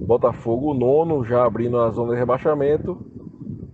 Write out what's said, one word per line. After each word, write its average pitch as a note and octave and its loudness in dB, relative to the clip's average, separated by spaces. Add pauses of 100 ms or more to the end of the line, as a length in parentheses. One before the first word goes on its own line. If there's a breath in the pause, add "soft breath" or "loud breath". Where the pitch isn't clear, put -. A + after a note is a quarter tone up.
Botafogo B2 0
nono, C#3+ 2
já A#2+ 2
abrindo A#2+ 0
a A#2 4
zona A#2 -2
de A#2+ 0
rebaixamento, D3 0 (760)